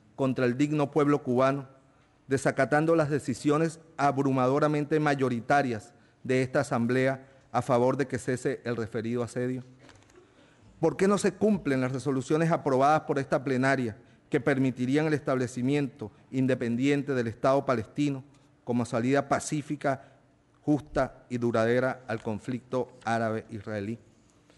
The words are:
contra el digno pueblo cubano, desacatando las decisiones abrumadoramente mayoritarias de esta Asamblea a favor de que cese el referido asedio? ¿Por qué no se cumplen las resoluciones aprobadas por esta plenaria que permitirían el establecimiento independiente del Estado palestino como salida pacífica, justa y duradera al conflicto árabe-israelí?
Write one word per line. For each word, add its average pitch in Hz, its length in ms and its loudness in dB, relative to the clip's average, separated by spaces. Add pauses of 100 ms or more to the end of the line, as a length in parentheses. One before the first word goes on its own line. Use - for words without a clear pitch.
(160)
contra 131 300 0
el 120 120 0
digno 147 340 0
pueblo 147 300 2
cubano, 131 460 0 (600)
desacatando 147 680 2
las 156 140 2
decisiones 147 720 -2 (160)
abrumadoramente 139 1040 2
mayoritarias 131 920 0 (300)
de 127 200 0
esta 135 180 -2
Asamblea 131 680 0 (240)
a 120 100 0
favor 123 360 2
de 135 100 -2
que 127 120 -6
cese - 440 -4
el 117 140 -4
referido 113 440 -4
asedio? 127 440 -6 (1120)
¿Por 156 160 2
qué 190 140 4
no 202 80 4
se 185 160 0
cumplen 147 480 0
las 127 100 0
resoluciones 143 600 0
aprobadas 147 500 4
por 143 180 -2
esta 131 240 -2
plenaria 131 540 0 (320)
que 147 100 2
permitirían 135 680 0
el 156 60 0
establecimiento 131 960 -2 (220)
independiente 131 840 0
del 120 140 0
Estado 135 380 0
palestino 135 580 -2 (400)
como 120 220 0
salida 131 420 0
pacífica, 143 760 -2 (580)
justa 139 680 -2
y 123 100 -4
duradera 120 680 0
al 110 140 -6
conflicto 120 800 -6
árabe-israelí? 110 960 -4 (580)